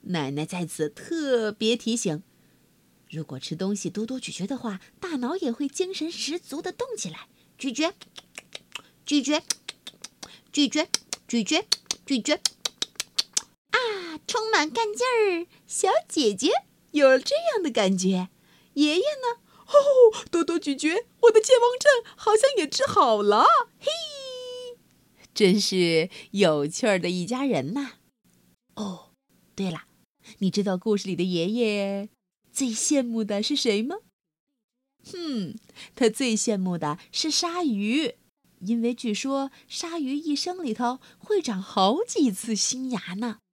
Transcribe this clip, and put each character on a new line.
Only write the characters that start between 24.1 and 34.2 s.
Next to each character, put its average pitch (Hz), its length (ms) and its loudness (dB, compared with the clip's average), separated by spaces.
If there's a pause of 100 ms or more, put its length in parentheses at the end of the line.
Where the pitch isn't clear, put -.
真 208 260 4
是 175 500 2 (220)
有 156 360 2
趣 - 180 -4
儿 196 140 4
的 175 100 -4
一 180 160 -2
家 254 200 -4
人 175 280 -2
呐。 277 200 -6 (840)
哦， 196 380 -10 (420)
对 190 160 -4
了， 160 140 -12 (540)
你 190 120 0
知 202 120 0
道 190 140 0
故 208 200 0
事 185 100 -6
里 185 80 -2
的 170 80 -2
爷 180 280 0
爷 208 580 -2 (420)
最 262 180 -2
羡 269 340 0
慕 226 200 -2
的 208 180 -2
是 285 140 -2
谁 220 260 0
吗？ 294 140 -4 (1160)